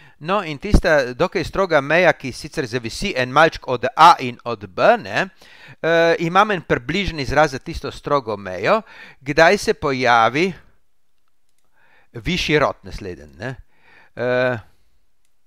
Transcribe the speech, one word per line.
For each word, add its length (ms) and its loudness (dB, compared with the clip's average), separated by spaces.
No, 200 -2
in 140 -10
tista 540 2
dokaj 320 -2
stroga 380 0
meja, 320 2
ki 180 -6
sicer 320 -10
zavisi 480 -6
en 160 -2
malček 400 2
od 300 -4
A 260 10
in 220 -8
od 260 -8
B, 320 2
ne, 260 -4
eh, 380 2
imam 320 0
en 100 -4
približen 580 -4
izraz 320 0
za 80 -8
tisto 320 -12
strogo 460 -4
mejo, 440 -2
kdaj 380 4
se 160 -2
pojavi 800 2
višji 460 -2
rod 240 0
naslednji, 420 -14
ne. 200 -12
Eh, 420 -2